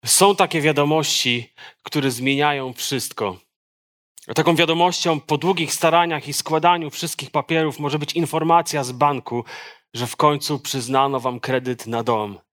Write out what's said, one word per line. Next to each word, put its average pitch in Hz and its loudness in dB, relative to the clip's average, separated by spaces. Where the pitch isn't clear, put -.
Są 196 4
takie 165 0
wiadomości, 143 0
które 135 -2
zmieniają 135 -2
wszystko. 107 -6
A - -10
taką 160 4
wiadomością 165 2
po 151 -2
długich 165 -2
staraniach 165 2
i 143 -8
składaniu 160 2
wszystkich - -8
papierów 156 0
może 147 -2
być 147 -6
informacja 160 2
z 123 -6
banku, 123 0
że 120 -4
w - -8
końcu 147 2
przyznano 135 0
wam 123 -4
kredyt 127 -4
na 117 -2
dom. 107 -2